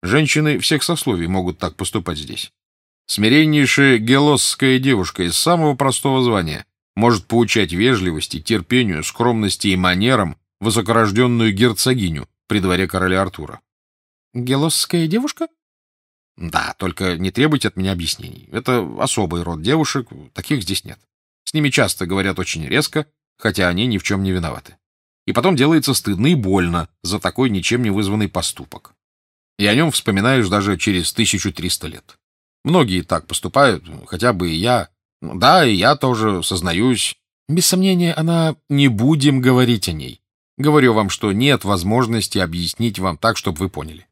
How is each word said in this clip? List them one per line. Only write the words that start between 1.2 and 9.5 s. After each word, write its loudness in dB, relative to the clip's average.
могут -2
так -6
поступать -6
здесь. -12
Смиреннейшая 4
гелосская 2
девушка 0
из -2
самого 2
простого 0
звания — -2
может 2
поучать 0
вежливости, -2
терпению, 0
скромности -2